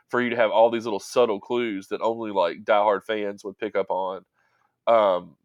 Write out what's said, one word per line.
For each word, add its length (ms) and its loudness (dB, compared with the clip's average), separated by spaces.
for 120 -2
you 100 -2
to 60 -2
have 140 2
all 200 6
these 140 -4
little 160 -4
subtle 400 0
clues 480 -6
that 140 -6
only, 280 -4
like, 340 0
diehard 400 2
fans 400 -6
would 140 -12
pick 180 -8
up 140 0
on, 340 -6
um, 560 2